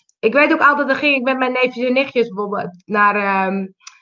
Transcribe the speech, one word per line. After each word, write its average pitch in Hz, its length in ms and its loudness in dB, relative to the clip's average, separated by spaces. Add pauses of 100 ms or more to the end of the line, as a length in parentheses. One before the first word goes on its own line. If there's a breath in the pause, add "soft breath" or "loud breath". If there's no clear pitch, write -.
(180 soft breath)
Ik 226 140 0
weet 294 200 2
ook 311 80 0
altijd, 285 280 2
dan 269 80 0
ging 285 200 0
ik 254 60 -2
met 262 160 0
mijn 254 140 -2
neefjes 254 340 -2
en 247 60 0
nichtjes 262 360 0
bijvoorbeeld 196 560 -8
naar, 208 320 2
ehm, 196 500 0 (360 loud breath)